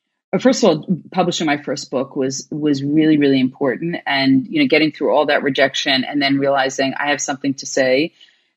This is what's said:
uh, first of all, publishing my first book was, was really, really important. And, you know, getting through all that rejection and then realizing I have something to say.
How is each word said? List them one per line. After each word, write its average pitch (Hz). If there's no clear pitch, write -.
uh, -
first -
of 190
all, 151
publishing 175
my 147
first -
book 139
was, 135
was 147
really, 156
really 139
important. 131
And, 135
you 151
know, 131
getting 151
through 120
all 147
that 147
rejection 139
and 143
then 139
realizing 135
I 147
have 139
something 139
to -
say. 135